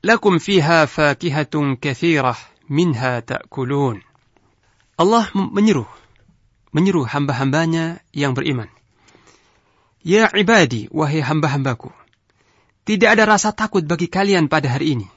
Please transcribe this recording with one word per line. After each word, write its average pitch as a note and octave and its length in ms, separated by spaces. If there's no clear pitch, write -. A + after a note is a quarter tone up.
Lakum G3+ 400
fiha E3 480
fakihatun D3 880
katsirah C#3+ 640
minha C3 560
ta'kulun." C3 800
Allah G#3 400
m-, G3 160
menyeru, G3 320
menyeru F3 320
hamba-hambanya D3 960
yang D3+ 160
beriman. B2+ 380
"Ya G#3 320
ibadi, F3 560
wahai D3+ 320
hamba-hambaku, C3+ 720
tidak G#3+ 320
ada G#3+ 160
rasa G#3 240
takut G3+ 320
bagi E3+ 240
kalian F#3+ 400
pada C#3+ 240
hari C#3 240
ini." G2 200